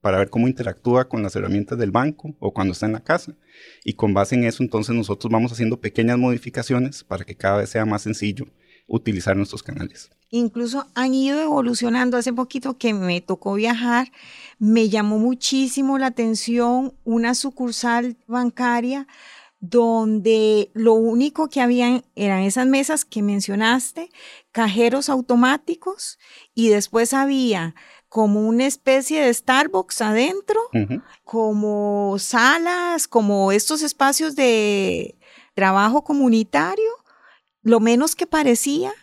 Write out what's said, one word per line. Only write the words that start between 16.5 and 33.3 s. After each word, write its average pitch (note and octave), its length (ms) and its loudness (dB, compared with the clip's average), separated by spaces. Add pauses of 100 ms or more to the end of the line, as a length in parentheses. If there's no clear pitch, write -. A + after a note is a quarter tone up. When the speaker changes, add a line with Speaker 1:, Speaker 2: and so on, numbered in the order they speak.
Speaker 2:
una A#3 300 0
sucursal A#3+ 840 -4 (100)
bancaria B3 800 -2 (540)
donde A3 1120 2
lo A3+ 200 4
único A#3+ 540 2
que - 120 -4
habían B3 440 2 (100)
eran G3 280 0
esas G#3+ 240 0
mesas C#4 380 2
que - 180 -6
mencionaste, G#3+ 840 -2 (440)
cajeros A#3 560 0
automáticos, C4+ 1120 0 (360)
y A3+ 140 2
después A3 440 2
había B3+ 640 0 (340)
como G#3+ 400 2
una A#3 180 2
especie C4+ 540 0
de B3+ 140 4
Starbucks D#4+ 680 -2
adentro, D4+ 600 0 (120)
Speaker 1:
Ujú. G3+ 300 -2 (220)
Speaker 2:
como G#3 920 -2
salas, E4 920 0
como G3+ 440 2